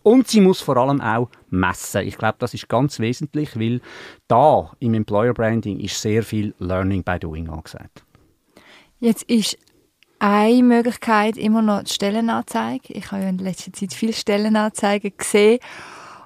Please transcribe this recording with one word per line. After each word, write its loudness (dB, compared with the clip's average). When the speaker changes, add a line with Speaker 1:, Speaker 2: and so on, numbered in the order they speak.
Speaker 1:
und 6
sie 4
muss 4
vor 0
allem 0
auch -2
messen. -2
Ich -8
glaub, -2
das -6
ist -14
ganz 0
wesentlich, -4
weil -2
da 4
im 0
Employer 0
Branding -2
ist -8
sehr 0
viel -4
Learning -2
by -2
Doing -10
angesagt. -16
Speaker 2:
Jetzt 0
ist 0
eine 4
Möglichkeit 2
immer 0
noch 0
die -8
Stellenanzeige. -4
Ich -12
habe -4
ja -4
in -2
letzter -8
Zeit -10
viele -4
Stellenanzeigen 0
gesehen. 4